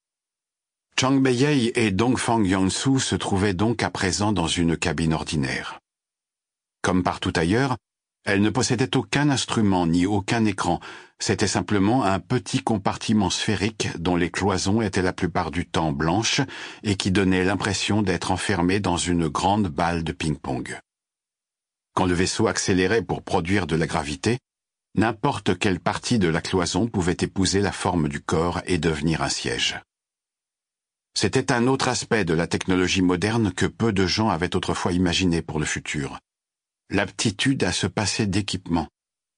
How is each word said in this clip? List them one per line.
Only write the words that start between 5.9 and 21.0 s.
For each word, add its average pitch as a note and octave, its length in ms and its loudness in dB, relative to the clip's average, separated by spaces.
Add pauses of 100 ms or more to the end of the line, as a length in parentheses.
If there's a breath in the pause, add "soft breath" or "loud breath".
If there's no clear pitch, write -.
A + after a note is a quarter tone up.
Comme F#2 220 2
partout F#2 340 -2
ailleurs, A#2 400 2 (480)
elle G2+ 160 2
ne G#2+ 100 4
possédait B2 460 0
aucun C#3+ 340 0
instrument G2+ 560 2
ni F2 200 2
aucun G#2 380 0
écran. F2+ 340 0 (400 loud breath)
C'était G2+ 300 0
simplement G#2 560 2
un F#2+ 160 2
petit - 420 -4
compartiment G#2 680 0
sphérique G#2 580 -2 (100)
dont F2+ 160 0
les F2 160 0
cloisons G2 500 0
étaient G2 220 0
la F2+ 100 0
plupart F2 380 -2
du E2+ 160 -4
temps E2 260 -2
blanches E2 480 0 (440 loud breath)
et G#2 100 0
qui G2 160 -2
donnait F#2 340 4
l'impression G2+ 580 0
d'être F#2 280 -2
enfermé F#2 480 0
dans F#2 180 0
une E2+ 300 0
grande F#2+ 420 0
balle E2+ 360 -2
de D#2+ 80 -4
ping-pong. C2+ 680 -6 (1160)